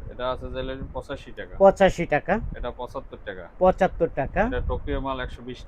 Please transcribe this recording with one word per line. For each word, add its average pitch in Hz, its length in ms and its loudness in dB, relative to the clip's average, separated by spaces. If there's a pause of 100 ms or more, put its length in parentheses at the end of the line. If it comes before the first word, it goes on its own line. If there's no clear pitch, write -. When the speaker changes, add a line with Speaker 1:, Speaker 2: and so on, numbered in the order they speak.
(100)
Speaker 1:
এটা 123 200 -6
আছে 127 240 -6
যে 131 60 -4 (320)
পঁচাশি 131 400 -10
টাকা। 92 260 -12
Speaker 2:
পঁচাশি 190 480 8
টাকা। 151 280 2 (220)
Speaker 1:
এটা 120 140 -6
পঁচাত্তর - 540 -10
টাকা। 92 200 -10 (140)
Speaker 2:
পঁচাত্তর 185 560 4
টাকা। 151 320 0
Speaker 1:
এটা 131 140 0
টোকিও 127 400 -2
মাল, 135 200 -4
একশো 127 220 -8
বিশ 123 260 -10